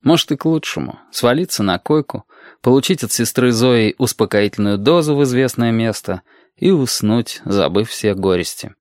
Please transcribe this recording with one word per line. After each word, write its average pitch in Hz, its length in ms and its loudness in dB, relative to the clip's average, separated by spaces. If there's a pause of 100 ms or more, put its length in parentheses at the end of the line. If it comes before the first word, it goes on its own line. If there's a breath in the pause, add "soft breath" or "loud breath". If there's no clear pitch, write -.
Может, 156 300 2
и 143 40 -2
к - 80 -14
лучшему. 151 540 -4 (140)
Свалиться 127 500 0
на 92 160 0
койку, - 460 -4 (360 loud breath)
получить 131 440 2
от 107 80 -6
сестры 123 400 0
Зои 117 460 2
успокоительную 101 800 0
дозу 151 360 2
в 143 80 2
известное 123 480 0
место 113 520 -2 (340 soft breath)
и - 160 2
уснуть, 120 720 0
забыв 95 460 0
все 104 240 -2
горести. 90 680 -4